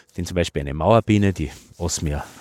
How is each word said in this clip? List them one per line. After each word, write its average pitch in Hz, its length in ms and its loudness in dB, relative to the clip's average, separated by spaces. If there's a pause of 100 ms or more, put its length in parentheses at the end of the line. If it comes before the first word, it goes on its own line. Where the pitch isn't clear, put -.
(160)
den 90 100 -6
zum 90 80 -8
Beispiel 85 260 0
eine 69 140 -6
Mauerbiene, 101 580 4
die 78 180 -4 (260)
Osmia 78 480 -4 (160)